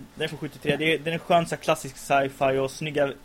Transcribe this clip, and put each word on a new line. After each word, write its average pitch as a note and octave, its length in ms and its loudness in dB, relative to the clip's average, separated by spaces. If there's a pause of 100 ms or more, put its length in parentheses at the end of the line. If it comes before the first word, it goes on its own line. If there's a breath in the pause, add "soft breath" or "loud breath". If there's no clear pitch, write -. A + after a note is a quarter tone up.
(160)
den D3+ 80 -4
är D#3 40 -2
från D3+ 120 -8
sjuttiotre. C#3+ 380 -2
Det D#3 160 2
är, C#3 60 0
den D#3+ 140 -4
är - 40 -2
skön, E3+ 280 4
så D#3+ 100 -4
här, - 60 -8
klassisk D#3 360 -2
sci-fi C#3 600 2
och C3+ 140 0
snygga, C#3+ 400 -2 (140)